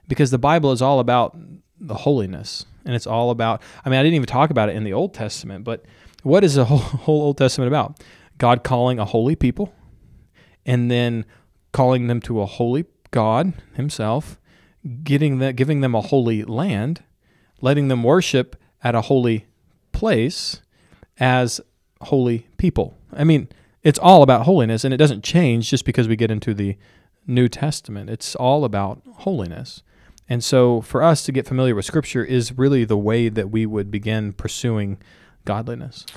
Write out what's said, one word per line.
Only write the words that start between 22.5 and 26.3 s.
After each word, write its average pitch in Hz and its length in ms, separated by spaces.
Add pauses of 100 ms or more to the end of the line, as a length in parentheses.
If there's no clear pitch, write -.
people. 180 400 (160)
I 143 120
mean, 156 240 (340)
it's 151 160
all 175 240
about 123 220
holiness, 120 400
and 135 80
it 127 60
doesn't 135 260
change 120 460
just 135 140
because 120 220
we 110 100
get 110 140